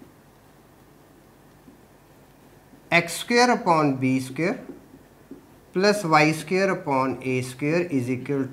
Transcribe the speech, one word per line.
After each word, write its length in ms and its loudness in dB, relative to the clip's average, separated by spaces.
x 240 2
square 360 2
upon 460 2
b 240 0
square 400 -6
plus 320 2
y 260 6
square 400 -2
upon 520 -2
a 180 -2
square 400 -2
is 280 -2
equal 440 -4